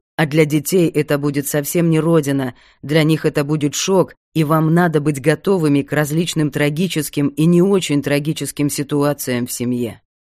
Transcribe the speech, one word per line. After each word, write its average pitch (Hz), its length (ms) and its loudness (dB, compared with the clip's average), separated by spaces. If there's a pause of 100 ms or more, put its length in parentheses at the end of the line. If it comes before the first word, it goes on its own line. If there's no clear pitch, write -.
(160)
а 165 100 0
для 151 200 2
детей 160 440 2
это 151 280 0
будет 143 300 -2
совсем 165 420 0
не 160 100 2
родина, 143 560 0 (260)
для 151 220 0
них 156 220 2
это 151 180 0
будет 143 320 -2
шок, 185 400 0 (180)
и 156 120 2
вам 160 280 2
надо 165 280 2
быть 143 200 -2
готовыми 151 600 0
к 139 100 -6
различным 151 600 -2
трагическим 147 760 -2
и 151 180 0
не 175 160 6
очень 180 400 2
трагическим 143 680 -2
ситуациям 143 760 -2
в 123 60 -8
семье». 120 500 -4 (220)